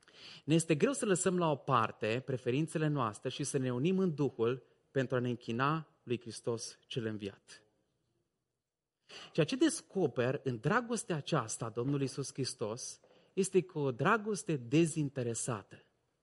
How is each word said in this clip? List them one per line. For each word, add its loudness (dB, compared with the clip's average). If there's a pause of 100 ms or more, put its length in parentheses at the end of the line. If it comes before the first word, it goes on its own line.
(440)
ne 2
este 4
greu 4
să -2
lăsăm 2
la 4
o 2
parte 2
preferințele 0
noastre -2
și -6
să -2
ne 0
unim 2
în 2
Duhul 0 (280)
pentru 0
a 4
ne 0
închina -2 (140)
lui -2
Hristos -8
cel -4
înviat. -10 (1700)
Ceea 4
ce -2
descoper 0
în -2
dragostea 0
aceasta -2
a -4
Domnului 0
Iisus -6
Hristos -6 (320)
este 2
că -8
o 2
dragoste 0
dezinteresată. -2 (380)